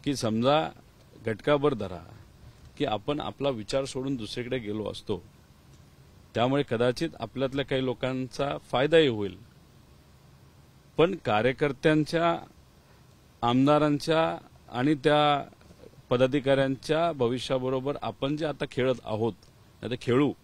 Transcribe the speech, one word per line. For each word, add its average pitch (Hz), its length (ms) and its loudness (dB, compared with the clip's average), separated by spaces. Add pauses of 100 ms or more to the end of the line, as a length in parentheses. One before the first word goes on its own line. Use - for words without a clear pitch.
की 143 120 -2
समजा 127 520 0 (580)
घटकाभर 139 480 0
धरा 90 280 -8 (760)
की 143 60 -2
आपण 135 360 -4
आपला 135 280 -6
विचार 135 360 -4
सोडून 135 320 -6
दुसरीकडे 120 420 -6
गेलो 104 320 -6
असतो, 92 320 -8 (1120)
त्यामुळे 131 340 2
कदाचित 123 420 0 (100)
आपल्यातल्या 131 440 -6
काही 131 200 -2
लोकांचा 131 760 -6
फायदाही 151 500 4
होईल, 101 280 -4 (1600)
पण 175 180 4
कार्यकर्त्यांच्या, 151 1200 0 (1040)
आमदारांच्या 147 960 2 (340)
आणि 135 220 0
त्या 147 560 2 (600)
पदाधिकाऱ्यांच्या 135 1000 2
भविष्याबरोबर 131 880 -2
आपण 139 340 -4
जे 156 100 -4
आता 147 240 -6
खेळत 131 240 2 (100)
आहोत, 110 280 -2 (500)
नाही 107 80 -6
तर 127 100 -4
खेळू 127 320 2 (120)